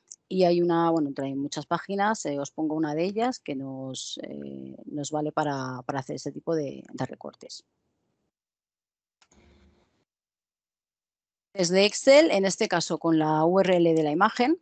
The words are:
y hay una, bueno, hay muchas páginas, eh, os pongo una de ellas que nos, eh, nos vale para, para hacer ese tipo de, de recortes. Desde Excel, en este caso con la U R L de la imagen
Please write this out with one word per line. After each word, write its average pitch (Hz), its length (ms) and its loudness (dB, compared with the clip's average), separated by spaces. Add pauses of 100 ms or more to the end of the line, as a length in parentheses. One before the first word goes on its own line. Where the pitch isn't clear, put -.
(260)
y 185 180 2
hay 175 180 4
una, 170 280 2
bueno, 151 280 0
hay 139 160 -4
muchas 143 320 -6
páginas, 196 580 -2
eh, 143 160 -4
os 139 100 -8
pongo 156 240 -4
una 156 200 -2
de 165 100 0
ellas 220 340 -2
que 147 160 -10
nos, 131 680 -10
eh, 139 520 -12 (120)
nos 143 260 -10
vale 151 180 -4
para, 135 520 -4
para 139 180 -6
hacer 147 160 -8
ese 139 160 -10
tipo 160 240 -4
de, 139 260 -6 (100)
de 135 140 -6
recortes. - 560 -16 (4000)
Desde 190 320 2
Excel, 277 480 6
en 196 140 2
este 202 220 -2
caso 170 300 -2
con 165 200 2
la 156 260 2
U 180 160 4
R 190 160 4
L 170 180 4
de 160 80 2
la 151 80 0
imagen 220 520 2